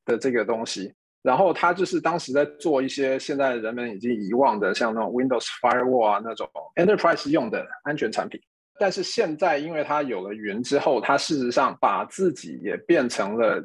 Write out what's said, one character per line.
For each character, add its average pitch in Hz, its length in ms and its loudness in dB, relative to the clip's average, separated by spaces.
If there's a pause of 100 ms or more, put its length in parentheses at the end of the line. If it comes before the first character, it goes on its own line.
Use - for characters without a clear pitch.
的 117 120 2
这 135 140 0
个 113 140 0
东 113 200 -2
西， - 280 -8 (280)
然 131 160 2
后 185 140 6
它 175 220 2
就 180 100 -2
是 170 160 0
当 165 180 0
时 151 140 -8
在 143 140 4 (120)
做 143 240 2
一 135 60 -2
些 131 320 0
现 143 180 -4
在 131 200 2
人 113 180 -4
们 120 180 -6
已 98 60 -10
经 120 140 -2
遗 104 200 -4
忘 123 240 4
的， 101 160 2
像 113 220 0
那 113 60 -2
种 101 100 -2
Windows 123 320 0 (180)
Firewall 123 440 4
啊， 104 180 2
那 113 120 -8
种 104 140 -8 (280)
enterprise 170 520 2
用 135 220 2
的 95 160 -4 (160)
安 147 140 -4
全 113 120 -2
产 - 200 -4
品。 - 100 -12 (400)
但 196 100 2
是 185 140 -2
现 180 320 -2
在 160 220 2
因 160 160 -6
为 151 100 -2
它 147 180 0
有 107 240 -4
了 101 80 -8
云 107 300 -6
之 139 160 0
后， 135 220 2
它 143 160 2
事 151 200 -2
实 123 140 0
上 131 300 2
把 - 240 2
自 190 260 0
己 71 320 -12
也 90 140 -4 (100)
变 143 220 4
成 104 280 -2
了 104 280 2